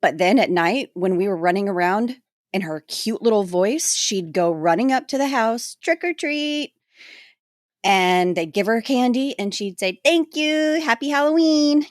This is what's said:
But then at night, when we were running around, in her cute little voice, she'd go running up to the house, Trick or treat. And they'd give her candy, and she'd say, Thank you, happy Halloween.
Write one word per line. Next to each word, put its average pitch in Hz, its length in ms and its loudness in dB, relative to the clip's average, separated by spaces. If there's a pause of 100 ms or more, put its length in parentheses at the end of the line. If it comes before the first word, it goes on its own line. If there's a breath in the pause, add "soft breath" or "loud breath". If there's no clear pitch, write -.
But 160 160 0
then 185 220 4
at 208 100 2
night, 180 440 0
when 185 220 -2
we 185 120 0
were 196 100 -2
running 180 320 0
around, 196 480 -2 (360)
in 196 80 -2
her 156 200 -8
cute - 400 -8
little 214 220 2
voice, 190 520 0
she'd 180 380 -4
go 175 180 2
running 170 400 0
up 262 160 0
to 277 100 -6
the 277 100 0
house, 233 540 -2
Trick 339 220 -2
or 349 100 -2
treat. 294 600 -4 (1080 loud breath)
And 180 520 2
they'd 165 180 -4
give 202 140 0
her 226 140 2
candy, 254 580 0
and 202 160 -4
she'd 196 240 -8
say, 185 240 -4
Thank 320 320 2
you, 311 480 0
happy 277 260 -2
Halloween. 294 800 2